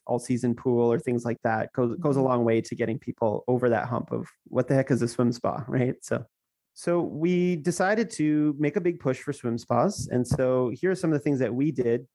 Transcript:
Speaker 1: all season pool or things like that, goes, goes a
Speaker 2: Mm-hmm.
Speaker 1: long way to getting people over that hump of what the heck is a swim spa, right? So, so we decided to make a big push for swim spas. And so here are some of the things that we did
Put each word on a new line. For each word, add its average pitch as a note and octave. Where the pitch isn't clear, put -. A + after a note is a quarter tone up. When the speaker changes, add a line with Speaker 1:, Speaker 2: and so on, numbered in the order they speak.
Speaker 1:
all A#2+
season A#2+
pool A#2+
or A2+
things A#2+
like A#2
that, A2+
goes, A#2+
goes D3
a C#3
Speaker 2:
Mm-hmm. C3
Speaker 1:
long A#2+
way A2+
to -
getting A2+
people -
over B2
that A2+
hump A#2
of A#2
what B2
the C#3+
heck C3+
is A#2+
a A#2
swim A#2+
spa, -
right? B2+
So, A#2+
so F3
we F3
decided F#3
to D3+
make D3
a G3
big F3
push B2+
for -
swim A#2
spas. C3
And B2
so B2+
here F3+
are -
some E3
of C#3+
the -
things C#3+
that A#2
we C#3
did A#2+